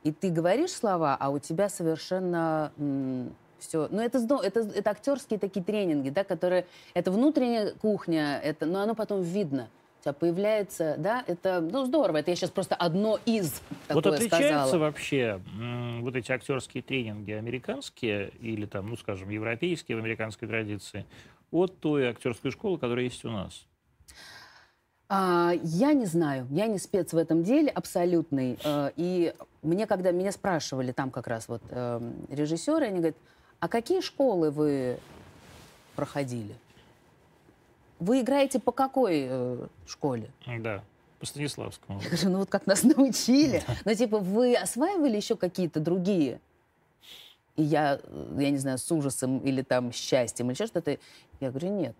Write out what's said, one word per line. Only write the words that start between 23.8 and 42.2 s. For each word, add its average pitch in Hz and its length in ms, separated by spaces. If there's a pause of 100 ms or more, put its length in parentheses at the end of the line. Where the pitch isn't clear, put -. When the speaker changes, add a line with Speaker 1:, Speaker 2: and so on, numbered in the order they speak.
Speaker 1:
А, 175 440 (100)
я 185 300
не 262 120
знаю, 151 460
я 190 160
не 208 120
спец - 340
в 160 40
этом 165 260
деле 269 260
абсолютный. 160 920
Э, 143 320
и 170 380 (280)
мне, 180 240
когда 185 260
меня 185 200
спрашивали 139 600
там 131 200
как 123 160
раз 113 200
вот, 117 220
эм, 120 640
режиссеры, 165 560
они 196 100
говорят, 165 180 (440)
"А 170 80
какие 277 340
школы 190 480
вы 143 480 (1000)
проходили? 123 600 (1400)
Вы 233 220
играете 269 380
по 254 120
какой, 240 580
э, 123 380 (180)
школе?" 120 460 (280)
Speaker 2:
Да, 107 220 (380)
по - 60
Станиславскому. 113 760
Speaker 1:
Я 107 80
говорю, 175 200